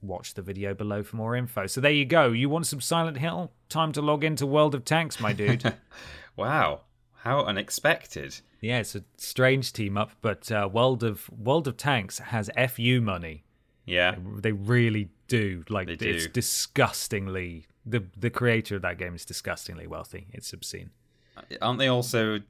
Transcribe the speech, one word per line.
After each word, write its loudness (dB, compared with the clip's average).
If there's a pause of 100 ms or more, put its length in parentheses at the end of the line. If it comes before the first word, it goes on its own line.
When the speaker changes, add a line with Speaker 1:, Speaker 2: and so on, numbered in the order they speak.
Speaker 1:
"Watch -8
the -8
video -4
below -4
for -10
more -2
info." -2
So -4
there 6
you 6
go. 6
You 2
want 0
some -4
Silent 0
Hill? -4 (180)
Time 2
to -2
log 2
into 2
World 6
of -8
Tanks, 0
my 0
dude. 2
Speaker 2:
<laughs> -20
Wow. 2 (400)
How 2
unexpected. -2 (240)
Speaker 1:
Yeah, -2
it's -4
a -10 (140)
strange 2
team -2
up, -2
but, -2
uh, 2
World 4
of, -4
World 0
of -4
Tanks 0
has -4
F 0
U 4
money. -4 (440)
Speaker 2:
Yeah. 4 (240)
Speaker 1:
They 0
really 2 (160)
do. 0
Like, -2
Speaker 2:
They -6 (120)
Speaker 1:
it's 0
Speaker 2:
do. -12 (560)
Speaker 1:
disgustingly, -6 (200)
the, -2 (120)
the -2
creator 0
of -6
that -4
game -6
is -12
disgustingly -10
wealthy. -12
It's -14
obscene. -14 (720)
Speaker 2:
Aren't 0
they 2
also 2